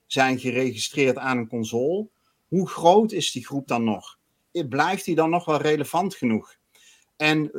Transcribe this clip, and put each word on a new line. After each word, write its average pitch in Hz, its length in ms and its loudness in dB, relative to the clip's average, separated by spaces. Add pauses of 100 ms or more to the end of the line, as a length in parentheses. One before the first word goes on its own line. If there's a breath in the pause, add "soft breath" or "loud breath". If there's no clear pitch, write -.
zijn 131 320 0
geregistreerd 127 800 0
aan 127 220 -2
een 117 100 -6
console. 127 600 -2 (400)
Hoe 170 200 0
groot 208 440 6
is 175 200 -4
die 117 140 -10
groep 139 220 -8
dan 120 160 0
nog? 107 340 -2 (500)
Blijft 160 360 -2
die 170 100 -4
dan 160 160 2
nog 175 140 0
wel 147 160 0
relevant 156 540 0
genoeg? - 420 -2 (600 soft breath)
En 151 420 0